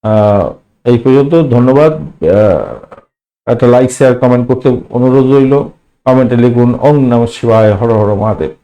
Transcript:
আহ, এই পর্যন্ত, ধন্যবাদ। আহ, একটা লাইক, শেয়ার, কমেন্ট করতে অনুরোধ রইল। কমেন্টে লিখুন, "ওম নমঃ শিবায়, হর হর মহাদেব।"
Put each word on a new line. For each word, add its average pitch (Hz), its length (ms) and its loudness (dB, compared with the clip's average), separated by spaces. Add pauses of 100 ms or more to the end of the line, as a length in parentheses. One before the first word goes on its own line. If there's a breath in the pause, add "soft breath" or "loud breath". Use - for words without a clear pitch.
আহ, 104 500 0 (320)
এই 120 120 2
পর্যন্ত, 143 520 2
ধন্যবাদ। 131 440 2
আহ, 78 800 -2 (720)
একটা 117 200 0
লাইক, 123 240 2
শেয়ার, 127 240 0
কমেন্ট 123 320 -2
করতে 131 220 -2 (200)
অনুরোধ 131 360 0
রইল। 135 340 2 (460)
কমেন্টে 127 300 0
লিখুন, 120 460 0
"ওম 147 140 2
নমঃ 120 320 0
শিবায়, 113 460 0
হর 113 200 -2
হর 104 220 0
মহাদেব।" 98 340 -4 (140)